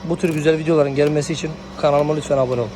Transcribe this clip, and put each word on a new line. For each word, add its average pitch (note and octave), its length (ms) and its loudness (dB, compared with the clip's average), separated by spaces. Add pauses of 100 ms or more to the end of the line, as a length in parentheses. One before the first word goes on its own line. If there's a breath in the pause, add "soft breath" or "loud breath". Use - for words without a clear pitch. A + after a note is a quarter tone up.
Bu E3+ 140 -2
tür E3+ 160 -2
güzel D#3 240 2
videoların D3+ 380 2
gelmesi D3 380 2
için D#3 180 -6 (300)
kanalıma D3 340 2
lütfen D3 220 -2
abone B2 240 0
olun. A2 140 -4